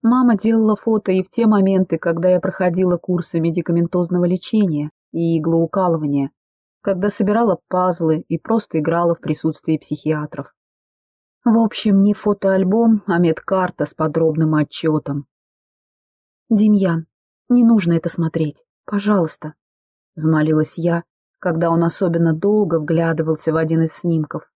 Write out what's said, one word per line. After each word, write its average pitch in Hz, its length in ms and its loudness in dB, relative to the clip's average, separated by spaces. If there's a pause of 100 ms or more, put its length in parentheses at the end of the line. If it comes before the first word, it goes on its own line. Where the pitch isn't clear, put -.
Мама 247 340 2
делала 220 400 2
фото 214 360 -2
и 185 100 2
в - 80 -8
те 233 160 -2
моменты, 190 540 2
когда 170 300 0
я 180 100 4
проходила 180 580 0
курсы 180 420 -4
медикаментозного 170 840 0
лечения 175 640 -2 (220)
и 165 260 0
иглоукалывания, 160 960 -2 (500)
когда 196 280 -2
собирала 208 580 0
пазлы 175 600 -2
и 165 120 -4
просто 220 400 -2
играла 170 340 0
в 165 60 -6
присутствии 156 580 -4
психиатров. 151 760 -6 (920)
В 226 140 4
общем, 208 460 2
не 208 100 4
фотоальбом, 202 920 2
а 175 100 0
медкарта 180 680 0
с - 100 -14
подробным 156 580 0
отчетом. 151 720 -2 (1200)
"Демьян, 196 580 2 (420)
не 247 140 4
нужно 208 300 4
это 165 160 -2
смотреть, 160 540 -4 (220)
пожалуйста", 202 680 -2 (600)
взмолилась 156 600 0
я, 170 260 -2 (360)
когда 165 320 -2
он 165 120 2
особенно 170 500 0
долго 180 460 0
вглядывался 160 720 -2
в 156 40 -2
один 160 260 0
из 160 120 0
снимков. 160 680 -4